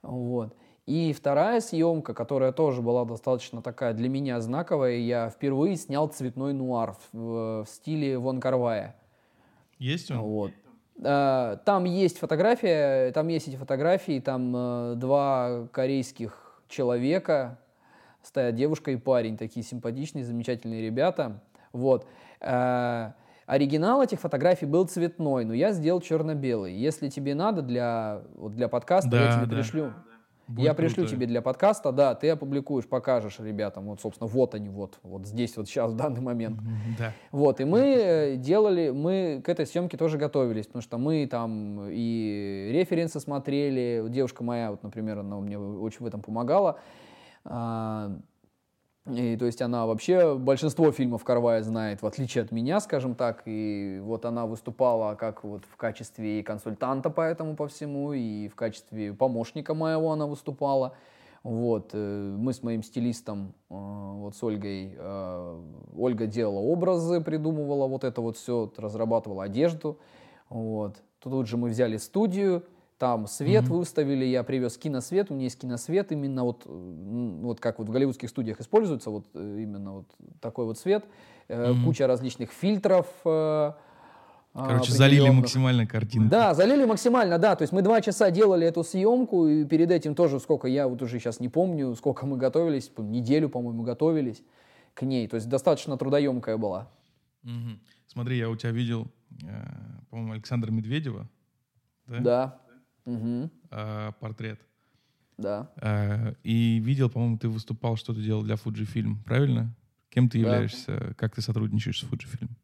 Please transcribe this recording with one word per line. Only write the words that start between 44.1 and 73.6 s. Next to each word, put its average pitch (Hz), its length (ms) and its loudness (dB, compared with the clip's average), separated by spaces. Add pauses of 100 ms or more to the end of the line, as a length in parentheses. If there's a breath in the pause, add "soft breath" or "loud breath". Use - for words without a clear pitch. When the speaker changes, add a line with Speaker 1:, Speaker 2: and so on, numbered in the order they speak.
Speaker 1:
моя, 117 280 -2
вот, 101 120 -12
например, 107 360 -8
она 101 200 -8
мне 101 180 -8
очень 104 460 -8
в - 20 -6
этом 104 160 -8
помогала. 143 580 0 (640 loud breath)
А, 110 680 -6 (960)
и, 120 280 0
то 120 80 0
есть 117 160 -2
она 120 240 -2
вообще 156 500 4
большинство 139 560 4
фильмов 120 320 -2
Карвая 120 400 2
знает, 110 380 -4
в 110 40 -4
отличие 117 380 -2
от 101 80 -8
меня, 131 280 0
скажем 131 360 -4
так. 117 300 -4
И 104 560 -4
вот 110 240 -6
она 117 200 -4
выступала 113 720 0
как 110 280 -6
вот 101 220 -12
в - 100 -20
качестве 107 640 -6
и - 40 -10
консультанта 127 640 -4
по 165 120 -2
этому, 160 340 -4
по 151 120 -4
всему, 143 460 -6
и 107 340 -4
в - 80 -16
качестве 107 580 -6
помощника 127 600 -2
моего 160 380 0
она 151 140 -2
выступала. 139 680 -2 (500 loud breath)
Вот, 117 500 -2
э, 101 440 -4
мы 123 140 0
с 123 120 -8
моим 113 200 -4
стилистом, 110 680 -6 (160)
э, 87 40 -14
вот 101 640 -12
с - 80 -10
Ольгой, 98 540 -4
э, 90 640 -10 (360)
Ольга 113 280 0
делала 107 340 -2
образы, 170 640 2
придумывала 151 640 -2
вот 131 160 -4
это 123 180 -2
вот 113 160 -4
всё, 117 400 -2
разрабатывала 110 640 -2
одежду. 151 540 0 (520 loud breath)
Вот. 110 460 -6 (240)
Тут 131 280 -4
же 117 100 -4
мы 120 120 0
взяли 113 280 2
студию, 190 680 0 (340 soft breath)
там 117 300 0
свет 147 420 4